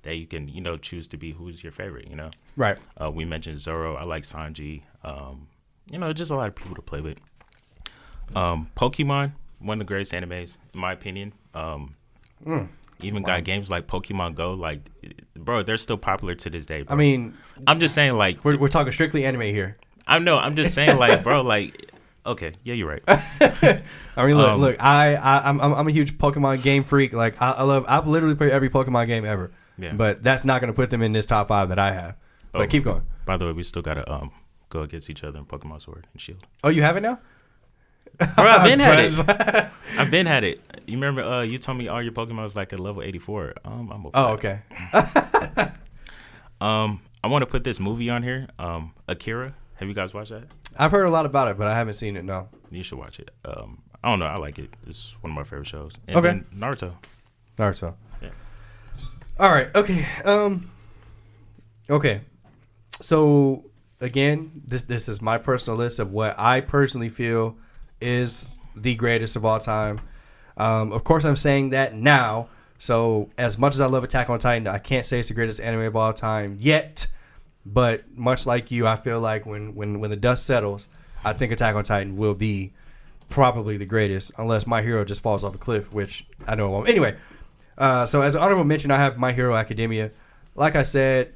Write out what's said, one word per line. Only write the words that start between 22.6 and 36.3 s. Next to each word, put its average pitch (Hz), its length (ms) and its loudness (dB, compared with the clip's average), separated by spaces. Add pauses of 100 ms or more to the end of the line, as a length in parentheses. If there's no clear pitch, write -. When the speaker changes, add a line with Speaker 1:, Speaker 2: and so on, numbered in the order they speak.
Speaker 1:
yeah, 120 100 -8
you're 101 160 -4
right. 73 140 -8
Speaker 2:
<laughs> - 40 -2
I - 1160 4
mean, 147 120 6
look, 135 120 8
Speaker 1:
Um, - 120 4
Speaker 2:
look. 131 220 4
I, 147 320 6
I, 135 340 4
I'm, 139 120 2
I'm, 147 120 4
I'm 147 140 0
a 156 40 2
huge 147 260 0
Pokemon 139 460 2
game 139 200 4
freak. 139 300 2
Like, 117 280 0
I, 131 100 2
I 131 120 -2
love. 139 240 2
I've 147 200 0
literally 156 280 2
played 147 160 2
every 135 180 2
Pokemon 127 380 2
game 113 180 -2
ever. 98 260 -4 (260)
Speaker 1:
Yeah. 90 160 -10
Speaker 2:
But 104 300 0
that's 131 200 2
not 131 160 2
gonna 117 140 -4
put 127 160 0
them 117 120 -2
in 110 120 2
this 107 120 0
top 104 220 0
five 98 220 2
that 92 100 0
I 98 140 2
have. 90 220 -10 (360)
But 87 120 -2
Speaker 1:
Oh, 82 40 0
Speaker 2:
keep 143 160 2
going. 101 200 0 (220)
Speaker 1:
by 95 120 -2
the 87 80 -2
way, 82 80 -4
we 87 100 -8
still - 180 -8
gotta, 76 300 -6
um, 71 200 -8 (380)
go 80 120 -6
against 78 280 -10
each 78 140 -12
other 73 160 -12
in 71 60 -16
Pokemon 78 360 -14
Sword 80 300 -20
and - 100 -20
Shield. - 240 -18 (200)